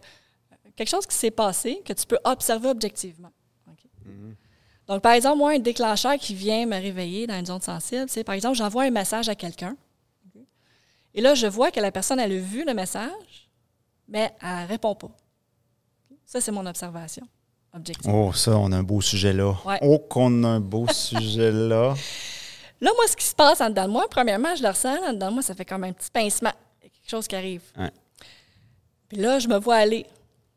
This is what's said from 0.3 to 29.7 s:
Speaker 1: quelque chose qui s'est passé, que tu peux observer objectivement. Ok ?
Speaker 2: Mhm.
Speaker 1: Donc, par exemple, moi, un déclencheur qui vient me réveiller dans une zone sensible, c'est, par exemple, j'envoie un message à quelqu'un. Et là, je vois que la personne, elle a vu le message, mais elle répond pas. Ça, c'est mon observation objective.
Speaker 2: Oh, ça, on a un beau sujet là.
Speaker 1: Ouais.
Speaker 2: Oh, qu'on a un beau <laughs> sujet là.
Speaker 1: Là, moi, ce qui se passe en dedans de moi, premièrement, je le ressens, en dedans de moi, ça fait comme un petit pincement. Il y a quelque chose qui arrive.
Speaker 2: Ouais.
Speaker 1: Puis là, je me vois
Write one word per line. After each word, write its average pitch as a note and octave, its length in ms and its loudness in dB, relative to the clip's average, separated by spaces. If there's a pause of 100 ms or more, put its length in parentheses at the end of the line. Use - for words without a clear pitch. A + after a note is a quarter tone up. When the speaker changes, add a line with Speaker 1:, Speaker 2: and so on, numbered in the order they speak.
Speaker 1:
quelque A3 140 -6
chose G4 180 -2
qui - 100 -4
s'est A3+ 140 0
passé, A3+ 540 -2
que - 80 -8
tu - 140 -4
peux - 180 0
observer B3 440 0
objectivement. F#3 640 -6 (380)
Ok ? D#3+ 100 -20 (260)
Speaker 2:
Mhm. G2+ 300 -20 (540)
Speaker 1:
Donc, G3 140 -2
par A#3 100 8
exemple, C4+ 260 6
moi, C#4+ 140 6
un D4+ 60 4
déclencheur A#3+ 600 2
qui G#3+ 160 -8
vient G#3+ 320 0
me A3 140 -2
réveiller F#3 460 -6
dans G#3 120 -6
une F3 80 -6
zone F#3 140 -8
sensible, F#3 480 -6
c'est, A3+ 160 -6
par G3+ 100 -4
exemple, A#3 220 0
j'envoie A3+ 280 0
un C4+ 60 2
message A3+ 380 0
à G#3 60 -2
quelqu'un. F3+ 420 -10 (1400)
Et G3+ 80 -2
là, C4+ 120 8
je A#3+ 120 2
vois A3+ 240 2
que B3+ 100 -4
la G3+ 100 0
personne, B3+ 300 -2
elle G#3 120 0
a F#3+ 80 -2
vu G3+ 260 -6
le C4 80 0
message, A3+ 760 -8 (600)
mais G#3+ 240 -2 (100)
elle F3+ 260 -8
répond G#3+ 260 -2
pas. - 160 -14 (1160)
Ça, B3 140 -8
c'est A3+ 120 -2
mon G3 140 -6
observation F3 600 -12 (480)
objective. E3 380 -6
Speaker 2:
Oh, G#2 200 4
ça, A2 260 2
on G2 140 2
a F#2+ 40 2
un F#2 60 2
beau G2 180 0
sujet G2 320 2
là. G2 220 2 (100)
Speaker 1:
Ouais. G2 180 -2
Speaker 2:
Oh, D3 160 6
qu'on B2 460 2
a A#2 40 4
un A2+ 120 2
beau G#2+ 280 -2
<laughs> A#2+ 40 2
sujet A2+ 600 0
là. A2+ 420 2 (840)
Speaker 1:
Là, C#4 160 4
moi, A#4 140 4
ce - 80 0
qui - 80 -4
se - 100 -2
passe D4+ 280 8
en A3+ 80 2
dedans F#3+ 160 0
de G3 60 -2
moi, C4 180 2
premièrement, A#3+ 440 2
je C#4+ 80 -4
le A3+ 60 2
ressens, C4 280 0 (120)
en B3+ 60 -2
dedans F#3+ 140 -4
de G#3 60 -2
moi, C4 80 -2
ça F#3+ 120 -6
fait F3+ 100 -12
comme F#3+ 200 -8
un F#3 100 -6
petit - 160 -12
pincement. A3 420 0 (300)
Il - 20 -20
y - 40 -20
a - 20 -20
quelque - 200 -20
chose A3 160 -6
qui - 80 -8
arrive. F#3 280 -8 (160)
Speaker 2:
Ouais. - 120 -6 (1160)
Speaker 1:
Puis G#3 100 -12
là, A#3+ 200 2
je B3 100 0
me A3 100 4
vois A#3 180 4